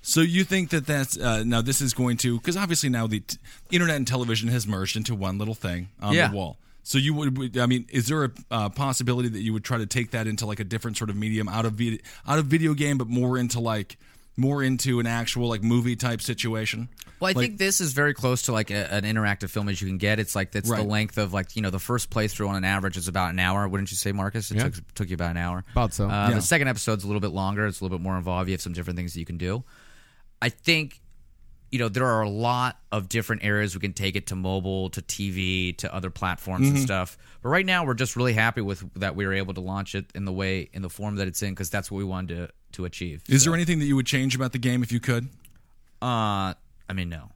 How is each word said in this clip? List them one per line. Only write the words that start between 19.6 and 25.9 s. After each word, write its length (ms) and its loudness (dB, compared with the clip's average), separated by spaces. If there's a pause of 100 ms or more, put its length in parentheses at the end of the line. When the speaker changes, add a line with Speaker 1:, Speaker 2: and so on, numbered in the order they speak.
Speaker 2:
as 140 -2
you 80 -2
can 80 -2
get. 200 2
It's 160 -2
like, 220 -2
it's 140 0
Speaker 1:
Right. 80 2
Speaker 2:
the 100 0
length 300 0
of, 160 0
like, 240 -2
you 40 -2
know, 80 0
the 80 -4
first 320 -2
playthrough 380 0
on 80 -2
an 80 -2
average 320 2
is 140 -4
about 240 0
an 60 -2
hour. 280 2
Wouldn't 240 -2
you 60 -6
say, 160 -2
Marcus? 360 -2
It 80 -4
Speaker 3:
Yeah. 120 4
Speaker 2:
took, 260 -10
took 140 -4
you 60 -2
about 160 -2
an 60 -2
hour. 360 -2
Speaker 3:
About 200 4